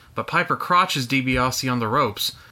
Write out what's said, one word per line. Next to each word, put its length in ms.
but 120
Piper 300
crotches 500
DiBiase 640
on 60
the 100
ropes. 440